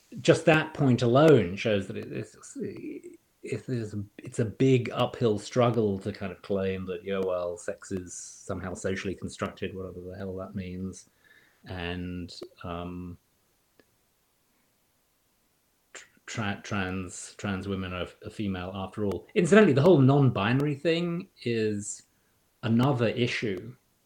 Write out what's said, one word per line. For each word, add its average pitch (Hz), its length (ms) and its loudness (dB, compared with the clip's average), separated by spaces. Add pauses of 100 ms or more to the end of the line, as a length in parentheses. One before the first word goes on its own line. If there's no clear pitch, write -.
(220)
just - 240 4
that 156 280 4
point 131 280 2
alone 123 560 6
shows 104 300 0
that 107 100 -10
it, 104 140 -10
it's, - 440 -12
it - 1120 -12
is, 113 280 -6 (240)
it's - 200 -6
a 120 60 2
big 123 480 4
uphill 117 460 0
struggle 110 600 2
to 101 140 -4
kind 98 180 -8
of - 100 -16
claim 95 440 -2
that, 90 180 -8
you 95 80 -6
know, 95 160 -2
well, 87 300 -2
sex - 340 -10
is 90 240 -6
somehow 92 580 -10
socially 95 420 -4
constructed, 92 600 -8
whatever 92 240 -12
the 90 180 -12
hell 95 200 -8
that 95 180 -10
means. 92 540 -10 (580)
And, 90 680 -8 (300)
um, 90 540 -10 (2750)
tr-, - 120 -20 (200)
tra-, 101 380 -4
trans, 92 760 -6
trans 98 300 -4
women 95 260 -4
are, 87 140 -6 (180)
are 98 40 -14
female 95 440 -6
after 101 320 -6
all. 92 300 -4
Incidentally, 190 380 6
the 123 80 4
whole 165 180 8
non-binary 135 760 4
thing 170 520 -2 (160)
is 107 600 -2 (600)
another 117 460 4
issue 113 640 -2 (320)